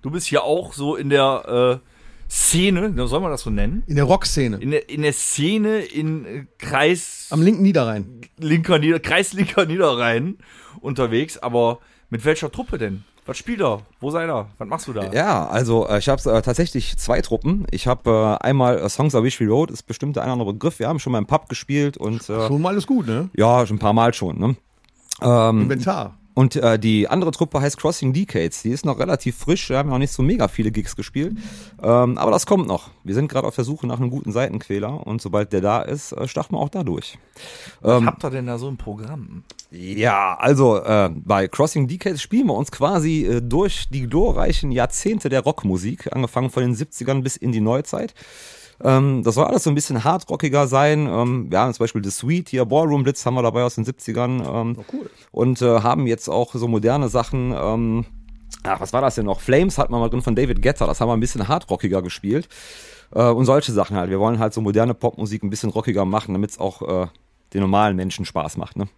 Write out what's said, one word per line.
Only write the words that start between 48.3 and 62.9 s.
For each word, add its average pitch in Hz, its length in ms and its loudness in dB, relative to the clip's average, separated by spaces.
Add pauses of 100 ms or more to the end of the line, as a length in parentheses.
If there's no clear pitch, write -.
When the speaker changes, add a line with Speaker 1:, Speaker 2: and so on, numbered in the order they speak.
Speaker 3:
Ähm, 131 400 4
das 113 120 2
soll 135 100 4
alles - 180 0
so 160 60 2
ein 143 60 2
bisschen 131 280 -2
hardrockiger 147 640 0
sein. 147 400 4
Ähm, 113 440 0
wir 92 80 2
haben 120 140 2
zum - 100 -2
Beispiel 113 200 -2
The 98 80 -2
Sweet, 170 380 -2
hier 127 160 0
Ballroom 143 380 2
Blitz 135 220 -2
haben 127 100 0
wir 127 80 0
dabei 117 200 2
aus 123 120 -2
den 117 100 -2
siebzigern, 123 600 -4
ähm, 113 340 -4
Speaker 2:
Oh, - 40 -16 (100)
cool. 262 160 -10 (220)
Speaker 3:
und, 123 300 0
äh, 117 200 4
haben 120 260 2
jetzt - 220 -4
auch 117 240 -2
so 120 140 -4
moderne 117 420 0
Sachen, 123 480 -2
ähm, 113 480 -2 (580)
ach, 95 180 -2
was - 120 -8
war 127 80 2
das 135 140 0
denn 110 100 -2
noch? 98 160 -2
Flames 151 360 2
hat 143 120 0
man 117 120 0
mal 113 80 0
drin 123 120 -2
von 117 140 0
David 123 260 2
Guetta, 135 260 2
das - 140 -2
haben 117 80 2
wir 117 40 2
ein 110 80 2
bisschen 107 260 -2
hardrockiger 98 540 -2
gespielt. 98 460 -4 (680)